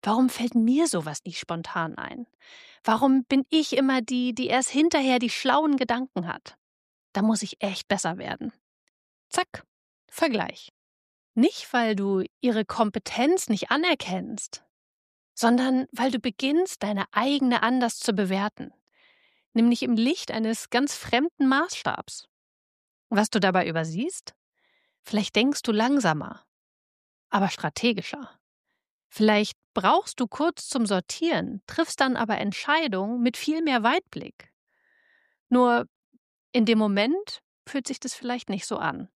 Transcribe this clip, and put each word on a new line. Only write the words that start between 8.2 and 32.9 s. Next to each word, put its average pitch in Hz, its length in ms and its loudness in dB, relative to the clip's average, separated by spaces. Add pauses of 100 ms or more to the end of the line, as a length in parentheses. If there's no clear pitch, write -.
Zack, - 360 -6 (440)
Vergleich. - 640 -2 (600)
Nicht, - 380 2
weil 233 240 2
du 196 280 0 (160)
ihre 220 240 0
Kompetenz 233 840 0
nicht - 220 -2
anerkennst, 233 920 -2 (720)
sondern 254 580 2
weil 254 180 0
du 247 80 -2
beginnst, 277 640 -2
deine 202 300 -2
eigene 262 500 2
anders 247 360 0
zu - 140 -2
bewerten. 190 640 -4 (800)
Nämlich 233 280 4
im 254 120 2
Licht 240 360 0
eines 220 380 -4
ganz 269 260 0
fremden 277 520 0
Maßstabs. - 840 -2 (800)
Was 214 220 2
du 220 80 0
dabei 185 280 2
übersiehst? 165 680 -6 (680)
Vielleicht - 340 -2
denkst 262 260 2
du 233 100 -2
langsamer, 214 720 0 (840)
aber 196 180 2
strategischer. 226 880 -4 (680)
Vielleicht 214 500 2 (160)
brauchst 277 460 0
du 247 60 0
kurz - 420 -4
zum 240 180 0
Sortieren, 202 800 -2
triffst - 340 -4
dann 262 160 2
aber 214 220 -2
Entscheidungen 233 840 -2